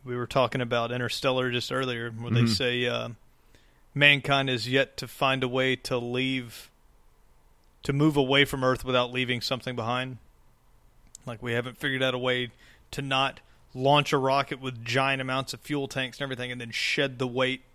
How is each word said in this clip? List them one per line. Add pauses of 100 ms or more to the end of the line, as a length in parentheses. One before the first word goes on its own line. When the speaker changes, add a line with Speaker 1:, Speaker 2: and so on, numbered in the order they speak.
Speaker 1:
We
were
talking
about
Interstellar
just
earlier,
where
they
Speaker 2:
Mm-hmm.
Speaker 1:
say,
uh, (840)
mankind
is
yet
to
find
a
way
to
leave, (1120)
to
move
away
from
Earth
without
leaving
something
behind. (1040)
Like,
we
haven't
figured
out
a
way (400)
to
not (320)
launch
a
rocket
with
giant
amounts
of
fuel
tanks
and
everything
and
then
shed
the
weight (120)